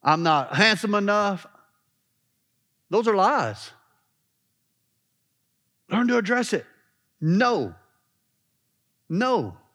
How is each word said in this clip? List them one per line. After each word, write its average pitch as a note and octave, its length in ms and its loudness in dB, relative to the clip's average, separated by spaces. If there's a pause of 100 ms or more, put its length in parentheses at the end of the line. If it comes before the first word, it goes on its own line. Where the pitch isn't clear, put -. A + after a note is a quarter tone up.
I'm D#3+ 220 2
not D3 300 0
handsome G#3 420 2
enough." G3+ 500 -2 (1400)
Those G#3+ 160 0
are A3+ 80 2
lies. F#3+ 560 0 (2250)
Learn A#3+ 180 0
to B3 80 2
address A3 360 -2
it. - 140 -4 (540)
No. E3+ 540 0 (1300)
No. F3 480 -2 (180)